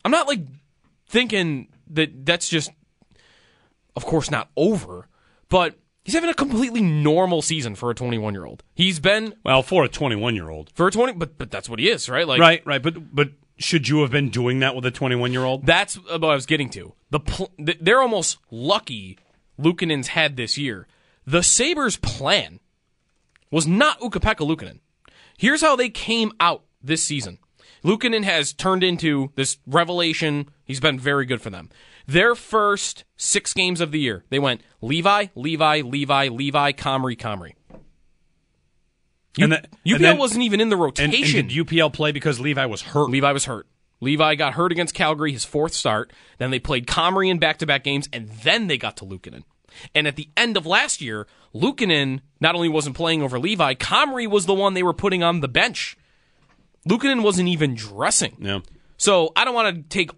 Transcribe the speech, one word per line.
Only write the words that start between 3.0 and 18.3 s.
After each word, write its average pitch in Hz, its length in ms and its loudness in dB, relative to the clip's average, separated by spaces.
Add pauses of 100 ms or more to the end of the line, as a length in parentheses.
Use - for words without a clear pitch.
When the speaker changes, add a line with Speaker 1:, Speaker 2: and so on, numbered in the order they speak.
Speaker 1:
of 123 100 -8
course, 156 260 0
not - 260 -4
over, 139 500 0 (420)
but 175 280 2 (260)
he's 208 120 -4
having 330 140 0
a 330 40 0
completely 240 480 0
normal 160 600 4
season 127 340 -4
for 120 160 -4
a 110 40 -4
twenty-one-year-old. 107 680 -6 (100)
He's 180 260 2
been 208 340 0 (100)
Speaker 2:
Well, 131 200 4
for 180 200 4
a 120 60 0
twenty-one-year-old. 104 840 -4
Speaker 1:
For 175 140 2
a 196 40 2
twenty, 240 220 2
but, 170 240 -8
but 113 140 -12
that's 98 180 -8
what 113 100 -8
he 160 100 2
is, 190 200 -2
right? 147 180 0
Like, 143 140 2
Speaker 2:
Right, 165 240 6
right. 139 160 -2
But, 165 320 -6
but 143 180 2 (260)
should 147 320 -2
you 151 120 4
have 131 100 0
been 139 180 0
doing 123 300 0
that 131 160 0
with 127 100 -6
a 127 60 -2
twenty-one-year-old? 127 720 -2
Speaker 1:
That's, 185 320 2
uh, 180 220 -8
what 160 120 2
I 147 40 4
was 131 100 -4
getting 151 260 -2
to. 90 220 -16 (160)
The 147 100 0
pl-, - 320 -6 (120)
th-, 156 180 -2
they're 220 200 6
almost 226 360 0 (120)